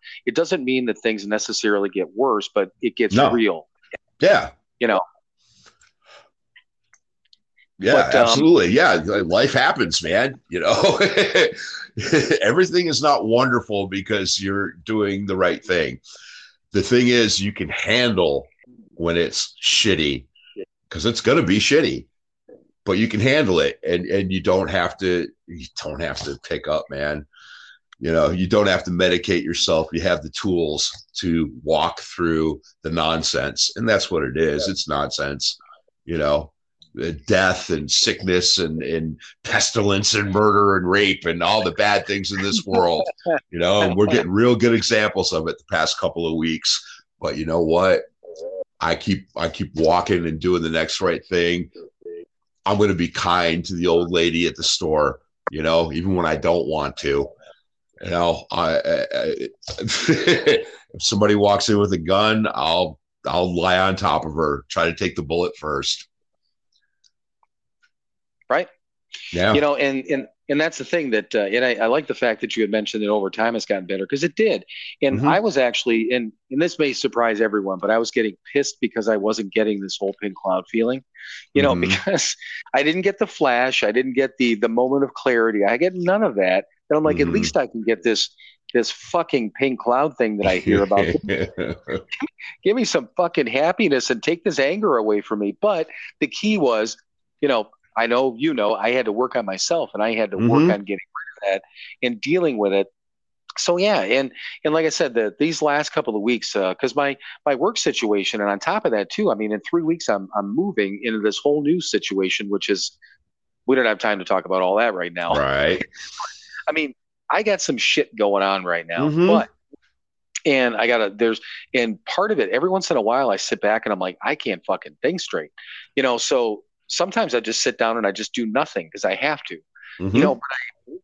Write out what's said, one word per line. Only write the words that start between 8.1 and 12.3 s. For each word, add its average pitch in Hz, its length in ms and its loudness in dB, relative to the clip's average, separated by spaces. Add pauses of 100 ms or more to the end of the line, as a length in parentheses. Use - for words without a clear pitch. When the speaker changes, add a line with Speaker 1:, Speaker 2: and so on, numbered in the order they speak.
Speaker 1:
um, 117 80 6
Speaker 2:
absolutely. 123 460 6
Yeah, 127 260 6
li-, 92 260 0
life 95 320 2
happens, 123 500 2
man. 110 380 0 (100)
You 87 100 -2
know, 80 120 2
<laughs> - 260 4 (1400)